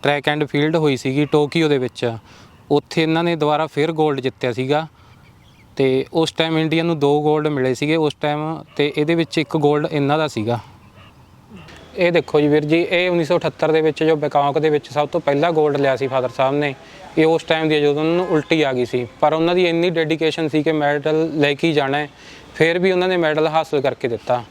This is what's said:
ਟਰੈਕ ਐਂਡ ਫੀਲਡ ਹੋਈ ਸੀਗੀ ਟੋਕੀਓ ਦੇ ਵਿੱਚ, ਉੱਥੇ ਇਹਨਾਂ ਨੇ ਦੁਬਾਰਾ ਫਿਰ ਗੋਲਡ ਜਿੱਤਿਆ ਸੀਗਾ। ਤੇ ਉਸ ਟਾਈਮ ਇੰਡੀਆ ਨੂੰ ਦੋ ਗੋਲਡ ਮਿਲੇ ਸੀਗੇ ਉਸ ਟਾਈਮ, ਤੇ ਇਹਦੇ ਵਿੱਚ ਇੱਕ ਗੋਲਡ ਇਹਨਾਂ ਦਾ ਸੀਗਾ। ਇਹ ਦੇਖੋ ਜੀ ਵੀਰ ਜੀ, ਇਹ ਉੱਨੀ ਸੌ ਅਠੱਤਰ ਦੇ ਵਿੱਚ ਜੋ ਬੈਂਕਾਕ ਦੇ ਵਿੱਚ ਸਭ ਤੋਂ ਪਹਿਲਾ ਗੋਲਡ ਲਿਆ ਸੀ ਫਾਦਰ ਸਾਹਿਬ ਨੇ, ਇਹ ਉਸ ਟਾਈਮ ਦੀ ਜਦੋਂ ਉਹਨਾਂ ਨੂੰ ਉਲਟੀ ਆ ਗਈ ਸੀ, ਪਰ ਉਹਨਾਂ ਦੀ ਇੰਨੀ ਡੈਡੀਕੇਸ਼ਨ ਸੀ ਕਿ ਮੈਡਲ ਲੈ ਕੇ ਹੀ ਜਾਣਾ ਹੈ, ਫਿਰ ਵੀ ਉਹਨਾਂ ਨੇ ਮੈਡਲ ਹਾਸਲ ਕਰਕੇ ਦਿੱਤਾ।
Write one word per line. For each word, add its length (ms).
ਟਰੈਕ 260
ਐਂਡ 160
ਫੀਲਡ 320
ਹੋਈ 200
ਸੀਗੀ 280
ਟੋਕੀਓ 440
ਦੇ 100
ਵਿੱਚ, 380
ਉੱਥੇ 320
ਇਹਨਾਂ 220
ਨੇ 120
ਦੁਬਾਰਾ 300
ਫਿਰ 260
ਗੋਲਡ 280
ਜਿੱਤਿਆ 320
ਸੀਗਾ। 340
ਤੇ 360
ਉਸ 200
ਟਾਈਮ 260
ਇੰਡੀਆ 240
ਨੂੰ 160
ਦੋ 240
ਗੋਲਡ 240
ਮਿਲੇ 280
ਸੀਗੇ 220
ਉਸ 240
ਟਾਈਮ, 440
ਤੇ 200
ਇਹਦੇ 180
ਵਿੱਚ 240
ਇੱਕ 180
ਗੋਲਡ 360
ਇਹਨਾਂ 260
ਦਾ 100
ਸੀਗਾ। 300
ਇਹ 160
ਦੇਖੋ 280
ਜੀ 80
ਵੀਰ 160
ਜੀ, 260
ਇਹ 200
ਉੱਨੀ 140
ਸੌ 140
ਅਠੱਤਰ 340
ਦੇ 80
ਵਿੱਚ 240
ਜੋ 120
ਬੈਂਕਾਕ 420
ਦੇ 120
ਵਿੱਚ 180
ਸਭ 200
ਤੋਂ 120
ਪਹਿਲਾ 300
ਗੋਲਡ 260
ਲਿਆ 200
ਸੀ 100
ਫਾਦਰ 220
ਸਾਹਿਬ 260
ਨੇ, 200
ਇਹ 80
ਉਸ 180
ਟਾਈਮ 240
ਦੀ 120
ਜਦੋਂ 140
ਉਹਨਾਂ 220
ਨੂੰ 100
ਉਲਟੀ 360
ਆ 100
ਗਈ 120
ਸੀ, 220
ਪਰ 120
ਉਹਨਾਂ 220
ਦੀ 120
ਇੰਨੀ 240
ਡੈਡੀਕੇਸ਼ਨ 580
ਸੀ 140
ਕਿ 100
ਮੈਡਲ 640
ਲੈ 200
ਕੇ 140
ਹੀ 40
ਜਾਣਾ 260
ਹੈ, 100
ਫਿਰ 240
ਵੀ 140
ਉਹਨਾਂ 160
ਨੇ 80
ਮੈਡਲ 300
ਹਾਸਲ 340
ਕਰਕੇ 280
ਦਿੱਤਾ। 420